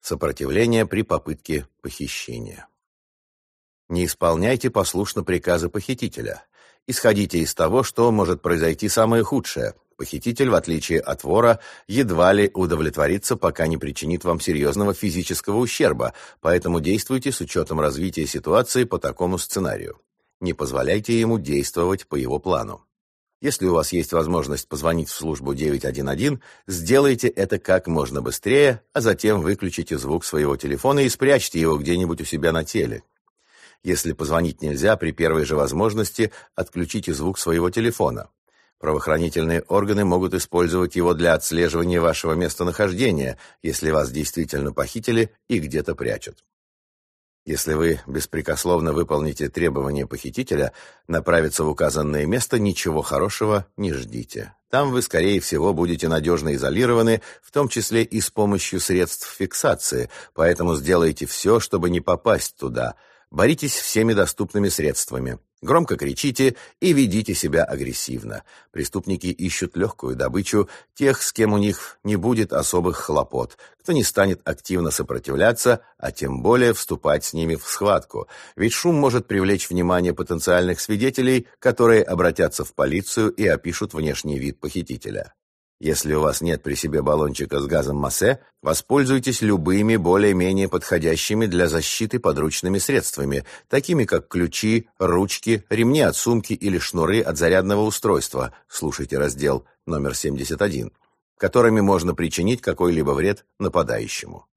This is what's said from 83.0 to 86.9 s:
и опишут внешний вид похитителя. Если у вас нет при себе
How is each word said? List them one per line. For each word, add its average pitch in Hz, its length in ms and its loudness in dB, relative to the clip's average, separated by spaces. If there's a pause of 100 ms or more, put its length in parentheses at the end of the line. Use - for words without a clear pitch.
и 101 160 0
опишут 85 480 -2
внешний 76 420 -4
вид 67 220 -6
похитителя. 64 760 -8 (480)
Если 76 320 0
у 76 80 2
вас 76 180 0
нет 80 240 -2
при 71 120 -4
себе 73 260 -2